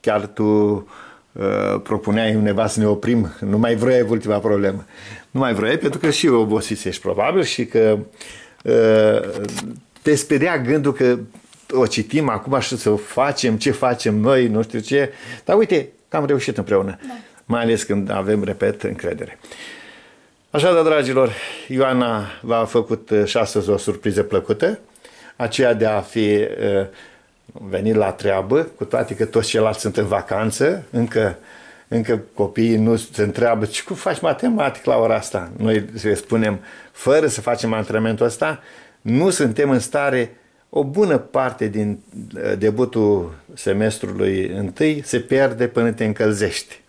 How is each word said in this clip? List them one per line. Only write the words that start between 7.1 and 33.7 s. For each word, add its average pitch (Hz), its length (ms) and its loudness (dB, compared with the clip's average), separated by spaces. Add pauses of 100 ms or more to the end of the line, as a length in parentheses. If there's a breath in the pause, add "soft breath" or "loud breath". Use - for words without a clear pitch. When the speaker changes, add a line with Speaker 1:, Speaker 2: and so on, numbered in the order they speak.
Speaker 1:
și 123 240 -4
că, 110 320 4 (640 loud breath)
uh, 110 800 4 (580)
te 151 120 4
speria 151 440 0
gândul 139 340 0
că 123 260 2 (560)
o 113 120 4
citim 139 420 -2
acum 127 320 -2
și - 160 -6
să 107 140 0
o 107 60 4
facem, 123 600 0
ce 117 140 0
facem 123 440 0
noi, 123 340 4
nu 107 140 0
știu 113 160 -6
ce. 131 340 0 (320 loud breath)
Dar 180 120 2
uite 196 320 2 (200)
că - 80 -6
am 147 100 0
reușit 135 320 0
împreună. 98 480 0
Speaker 2:
Da. 254 80 -12 (300 loud breath)
Speaker 1:
Mai 117 180 -2
ales 113 200 2
când 101 280 -2
avem, 101 340 0
repet, 98 380 -2
încredere. - 560 -6 (1120 loud breath)
Așadar, 165 320 4
dragilor, 131 500 2 (360 loud breath)
Ioana 127 580 2 (140 loud breath)
v-a 113 240 0
făcut, 110 460 -2
uh, 104 140 4
și 101 120 -2
astăzi 104 340 0
o 101 60 4
surpriză 101 460 -2
plăcută, 107 560 0 (580 loud breath)
aceea 120 380 2
de 110 120 0
a 107 140 0
fi, 104 480 0 (260)
uh, 98 120 0 (840 loud breath)
venit 98 260 0
la 101 180 2
treabă, 98 500 0
cu - 220 -8
toate 117 320 -4
că 113 80 0
toți 110 240 0
ceilalți 107 320 0
sunt 104 160 -4
în 104 100 0
vacanță, 110 840 -2
încă, 110 480 0 (500 loud breath)
încă 113 340 -2 (120)
copiii 113 420 0
nu 110 200 4
se 107 260 -4
întreabă: 110 420 0
„Ce - 180 -6